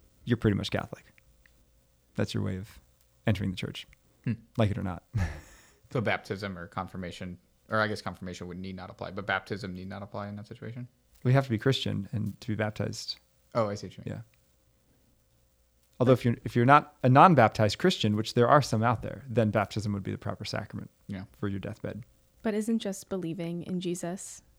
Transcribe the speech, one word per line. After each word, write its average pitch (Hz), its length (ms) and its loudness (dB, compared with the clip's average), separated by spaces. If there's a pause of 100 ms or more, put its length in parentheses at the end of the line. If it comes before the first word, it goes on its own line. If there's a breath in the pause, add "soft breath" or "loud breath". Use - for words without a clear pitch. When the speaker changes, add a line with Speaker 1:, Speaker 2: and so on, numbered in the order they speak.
(240)
Speaker 1:
you're 120 120 2
pretty 104 200 4
much 98 140 -4
Catholic. - 340 -6 (1080)
That's 107 180 -2
your 104 120 -4
way 95 120 -4
of 98 220 -12 (480)
entering 98 240 0
the 92 60 -6
church, - 320 -10 (340)
Speaker 2:
Hmm. 110 120 -2 (220)
Speaker 1:
like 107 140 4
it 95 80 -4
or 95 60 -4
not. 90 180 -8 (120)
<laughs> 101 80 0 (720 loud breath)
Speaker 2:
So 131 80 0
baptism 98 580 -4
or 85 80 -12
confirmation, 90 720 -10 (320)
or 110 80 2
I 110 80 4
guess 104 160 -6
confirmation 90 460 -10
would 90 100 -10
need 95 160 -10
not 92 160 -12
apply, 90 220 -10
but 98 120 -8
baptism 95 480 -4
need 92 160 -12
not 98 140 -12
apply 101 260 -10
in 104 60 -10
that 104 140 -14
situation? 117 400 -14 (340)
Speaker 1:
We 127 100 4
have 135 120 6
to 131 60 -10
be 110 80 2
Christian 101 520 0
and 101 300 -6
to - 80 -10
be 107 80 -2
baptized. 107 600 -6 (380)
Speaker 2:
Oh, 113 140 0
I 101 80 -4
see 98 100 -12
what 87 100 -16
you - 80 -18
mean. 104 120 -8
Speaker 1:
Yeah. 110 60 -12 (1800)
Although 131 120 6
if 120 120 4
you're, 117 100 4 (100)
if 117 120 -8
you're 120 100 6
not 147 380 6
a 127 40 6
non-baptized 127 680 8
Christian, 110 380 2
which 110 180 -4
there 120 140 6
are 143 120 8
some 113 220 0
out 117 180 2
there, - 300 -10
then 110 200 4
baptism 104 420 0
would 101 100 -4
be 101 80 -6
the 101 80 -6
proper 104 260 -8
sacrament - 460 -8 (160)
Speaker 2:
Yeah. 95 160 -10 (160)
Speaker 1:
for - 100 -4
your 98 120 -4
deathbed. 98 420 -10 (400)
Speaker 3:
But 220 100 -2
isn't 220 280 -2
just - 280 -8
believing 170 540 -6
in 180 180 -6
Jesus 175 600 -8 (160)